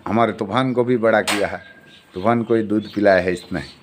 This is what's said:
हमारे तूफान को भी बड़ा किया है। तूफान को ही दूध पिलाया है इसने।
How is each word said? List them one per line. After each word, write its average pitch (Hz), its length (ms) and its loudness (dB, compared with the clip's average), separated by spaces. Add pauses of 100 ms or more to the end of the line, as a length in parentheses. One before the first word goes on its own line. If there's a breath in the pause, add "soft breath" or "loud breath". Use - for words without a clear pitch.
हमारे 110 280 2
तूफान 120 380 -2
को 120 120 0
भी 123 140 2
बड़ा 110 240 2
किया 98 260 -2
है। 90 140 -12 (520)
तूफान 113 280 0
को 113 120 -2
ही 113 80 2
दूध 104 320 -4
पिलाया 98 280 4
है 92 100 0
इसने। 87 300 -6 (200)